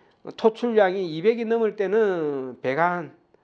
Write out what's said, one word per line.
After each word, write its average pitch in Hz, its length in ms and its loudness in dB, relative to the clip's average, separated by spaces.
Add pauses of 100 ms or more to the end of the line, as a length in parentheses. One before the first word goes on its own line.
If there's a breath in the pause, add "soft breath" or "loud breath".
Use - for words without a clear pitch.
(360 soft breath)
토출량이 202 800 2
이백이 226 280 0
넘을 220 300 0
때는 175 840 0
배관, 160 520 -2 (320 soft breath)